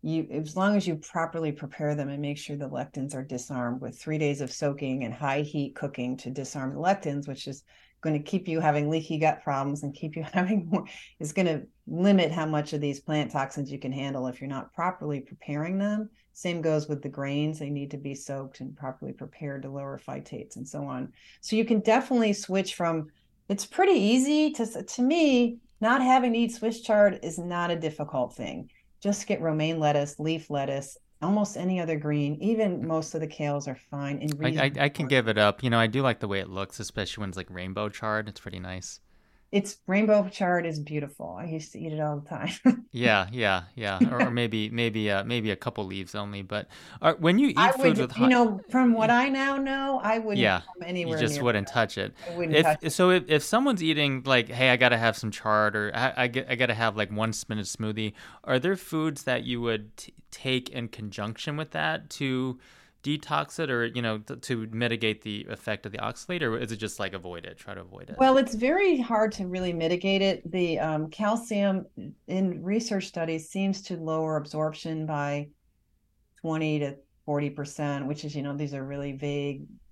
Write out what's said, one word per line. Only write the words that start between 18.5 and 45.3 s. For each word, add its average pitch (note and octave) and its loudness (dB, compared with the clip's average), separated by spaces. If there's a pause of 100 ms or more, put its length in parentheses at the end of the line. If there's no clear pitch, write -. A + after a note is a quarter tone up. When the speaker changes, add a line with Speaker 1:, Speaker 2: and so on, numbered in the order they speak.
Speaker 1:
and C3+ -12
properly C3 -10
prepared C#3 -10
to C3+ -10
lower C#3 -8
phytates - -12
and D3 -12
so C#3+ -8
on. C3+ -8 (280)
So - -2
you A3+ 4
can A3+ 4
definitely A3+ 4
switch F#3+ -2
from, E3 0 (420)
it's G3+ -2
pretty F#4 4
easy C4+ 4
to, A3+ -4
to - -4
me, B3+ 4 (240)
not B3 4
having B3+ 6
to A3+ 2
eat A#3 2
Swiss A3+ -4
chard G#3 6
is E3 -6
not F3 -2
a F3 2
difficult D3+ -4
thing. - -8 (320)
Just G3+ 0
get G3+ 0
romaine D#3+ 2
lettuce, D3 2
leaf D#3+ -2
lettuce, C#3 -4 (260)
almost G3+ 2
any F3+ 0
other D#3+ 0
green, D3 0
even G3+ 0
most D#3+ -2
of D#3+ -2
the D#3 -4
kales D3 -4
are C3 -8 (120)
fine. C#3 -4
And D3 -2
Speaker 2:
I, D#3 2
I, C#3+ 0 (120)
I D3 4
can C#3+ -2
Speaker 1:
reasonable. - -4
Speaker 2:
give B2+ 4
it G#2+ 2
up. G#2 4
You B2+ 2
know, A#2 6
I A2+ 6
do A#2+ 0
like B2 2
the G#2+ -4
way G2 0
it F2+ -6
looks, F#2+ -8
especially G#2 -6
when G2 -4
it's, F2+ -10
like, F#2 -8
rainbow F#2+ -6
chard. G#2+ -4
It's G2 -14
pretty F#2+ -10
nice. F#2 -10 (520)
Speaker 1:
It's, G3+ 0
rainbow G#3 4
chard F3+ 0
is D#3+ -4
beautiful. D3 -8
I F3 -8
used D#3+ -8
to - -14
eat D#3+ -8
it D3+ -4
all D3+ -2
the D3 -16
time. - -6 (120)
<laughs> B3 6
Speaker 2:
Yeah, A2 4
yeah, G2+ 2 (100)
yeah. G2 -2 (100)
Or, B2 0
or A#2+ 2
maybe, A2 0
maybe, A2+ 0
uh, G2 2
maybe A2+ -2